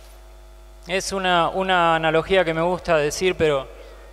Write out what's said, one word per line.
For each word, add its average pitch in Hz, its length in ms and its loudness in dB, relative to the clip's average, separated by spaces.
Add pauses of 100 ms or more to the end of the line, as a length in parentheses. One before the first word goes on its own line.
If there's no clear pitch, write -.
(840)
Es 185 280 -4
una, 180 340 0
una 180 480 2
analogía 160 480 2
que 160 100 -2
me 160 80 -2
gusta 170 360 0
decir, 156 380 0
pero 147 300 0 (480)